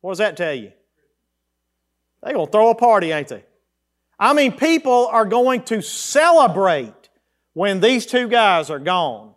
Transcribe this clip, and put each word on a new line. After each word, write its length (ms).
What 100
does 80
that 180
tell 160
you? 180
They 100
gonna 140
throw 220
a 60
party, 360
ain't 180
they? 140
I 140
mean, 180
people 560
are 180
going 380
to 180
celebrate 1120
when 260
these 260
two 220
guys 420
are 100
gone. 580